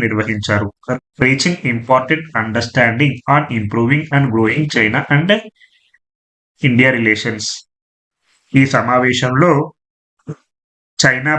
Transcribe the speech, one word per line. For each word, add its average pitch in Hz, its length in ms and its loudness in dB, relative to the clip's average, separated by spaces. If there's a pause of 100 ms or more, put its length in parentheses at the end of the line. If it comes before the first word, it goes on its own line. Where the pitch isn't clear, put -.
నిర్వహించారు. 107 600 -2 (560)
Reaching 135 320 0 (180)
important 127 500 0 (180)
understanding 117 720 0 (220)
on 147 80 2 (160)
improving 117 440 0 (140)
and 139 80 2 (100)
growing 113 300 0 (100)
China 113 260 0 (160)
and 165 140 2 (1400)
India 127 300 4
relations. 110 460 -2 (1080)
ఈ 135 100 6 (120)
సమావేశంలో 127 760 2 (1500)
చైనా 131 340 0